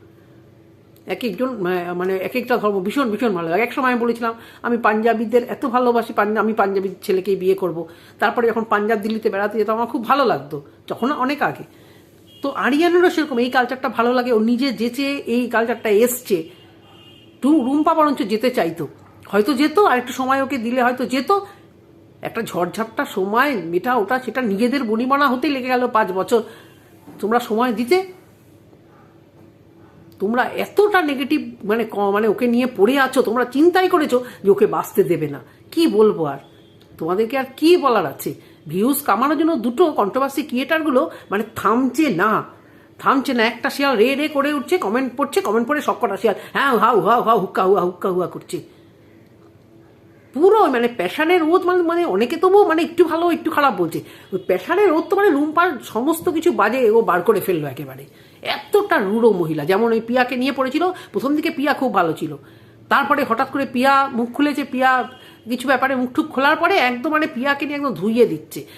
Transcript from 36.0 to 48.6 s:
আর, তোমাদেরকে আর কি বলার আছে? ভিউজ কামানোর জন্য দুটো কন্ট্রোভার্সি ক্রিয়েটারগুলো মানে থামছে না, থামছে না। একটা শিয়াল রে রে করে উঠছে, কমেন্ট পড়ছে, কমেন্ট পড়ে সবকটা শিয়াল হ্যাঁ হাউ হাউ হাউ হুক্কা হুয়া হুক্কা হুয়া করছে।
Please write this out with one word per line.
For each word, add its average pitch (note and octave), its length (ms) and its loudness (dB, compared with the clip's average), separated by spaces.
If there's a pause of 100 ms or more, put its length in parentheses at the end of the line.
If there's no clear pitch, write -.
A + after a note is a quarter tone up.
আর, C#3 120 -6 (600)
তোমাদেরকে G#3+ 400 -2
আর C4 80 -2 (120)
কি E4 200 6
বলার A#3+ 280 2
আছে? C#3 280 -8 (340)
ভিউজ G3+ 340 0
কামানোর C4 360 0
জন্য D#4+ 180 0
দুটো B3 360 2
কন্ট্রোভার্সি C4 520 -2
ক্রিয়েটারগুলো C#4 680 0 (200)
মানে G#3 120 -2 (120)
থামছে B3+ 540 0
না, F#3 340 0 (560)
থামছে C4 340 0
না। A#3+ 100 2
একটা A#3+ 260 -2
শিয়াল C4+ 280 0
রে B3+ 180 4
রে D4 120 -2
করে C#4+ 260 -2
উঠছে, D4 240 -2
কমেন্ট B3 400 -2
পড়ছে, C#4 240 -2
কমেন্ট A3+ 260 0
পড়ে G3+ 140 0
সবকটা G3+ 360 -2
শিয়াল G3+ 180 0 (180)
হ্যাঁ B3+ 240 0
হাউ G#3+ 240 4
হাউ A3 200 2
হাউ F#3 180 2
হুক্কা F#3+ 240 -2
হুয়া F#3 180 4
হুক্কা F#3 280 -2
হুয়া F3+ 180 -2
করছে। - 340 -10 (1700)